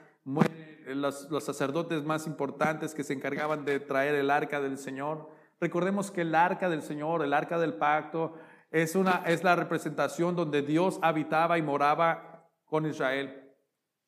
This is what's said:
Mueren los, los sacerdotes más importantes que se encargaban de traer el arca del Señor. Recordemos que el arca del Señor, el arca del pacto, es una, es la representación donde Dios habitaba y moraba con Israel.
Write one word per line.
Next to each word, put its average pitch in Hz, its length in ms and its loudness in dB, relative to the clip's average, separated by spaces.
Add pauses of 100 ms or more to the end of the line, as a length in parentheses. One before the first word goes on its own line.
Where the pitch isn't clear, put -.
(240)
Mueren 143 760 -2
los, 143 300 -4
los 143 120 -2
sacerdotes 143 640 -2
más 156 220 -2
importantes 156 680 -4
que 147 80 -4
se 139 120 -6
encargaban 143 500 -4
de 139 160 0
traer 139 340 0
el 139 160 2
arca 147 300 0
del 135 160 -4
Señor. 143 540 -8 (280)
Recordemos 180 520 -2
que - 100 -4
el 165 140 0
arca 185 340 4
del 156 140 0
Señor, 156 420 -2
el 143 80 0
arca 165 260 2
del 165 160 2
pacto, 156 600 0 (360)
es 160 240 2
una, 185 320 2
es 160 160 2
la 175 140 6
representación 165 800 0
donde 147 260 0
Dios 165 400 2
habitaba 160 560 2
y 165 40 0
moraba 151 840 2 (160)
con 156 220 0
Israel. 139 640 -4 (580)